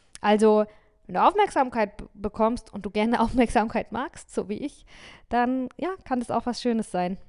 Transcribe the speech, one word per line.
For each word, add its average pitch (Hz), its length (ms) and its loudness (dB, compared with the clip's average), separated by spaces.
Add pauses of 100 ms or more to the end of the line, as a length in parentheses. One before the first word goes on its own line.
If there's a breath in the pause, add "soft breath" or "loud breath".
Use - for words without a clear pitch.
(220 soft breath)
Also, 214 420 4 (420 soft breath)
wenn 185 80 -10
du 180 80 0
Aufmerksamkeit 269 760 2
b-, - 60 -12 (100)
bekommst 220 580 -2
und 202 140 -10
du 202 40 -10
gerne 214 300 0
<laughs> - 0 -
Aufmerksamkeit 226 720 2
magst, 247 400 -10
so 190 160 -6
wie 208 160 -6
ich, - 220 -12 (420 loud breath)
dann, 247 480 0
ja, 339 140 -6 (140)
kann 254 160 -4
das 233 100 -6
auch - 160 -2
was 240 160 -6
Schönes 226 280 -2
sein. 180 280 -2 (100)